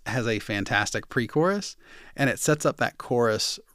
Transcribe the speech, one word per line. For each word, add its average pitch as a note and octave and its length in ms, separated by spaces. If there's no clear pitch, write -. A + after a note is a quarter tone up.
has A#2+ 200
a G#2+ 120
fantastic G2+ 720
pre-chorus, E3+ 680
and C3+ 120
it A#2 120
sets D3+ 260
up C#3 120
that - 200
chorus A#2 640